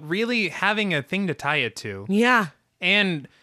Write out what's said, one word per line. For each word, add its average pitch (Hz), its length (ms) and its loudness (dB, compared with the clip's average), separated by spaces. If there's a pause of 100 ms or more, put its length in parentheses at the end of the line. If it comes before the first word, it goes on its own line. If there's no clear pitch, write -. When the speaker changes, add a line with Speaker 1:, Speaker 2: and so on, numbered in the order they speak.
Speaker 1:
really 220 400 0
having 202 460 0
a 143 80 0
thing 190 260 -4
to 156 60 -2
tie 147 240 -2
it 120 200 -2
to. 101 300 -10
Speaker 2:
Yeah. 220 400 4 (320)
Speaker 1:
And 185 480 2 (160)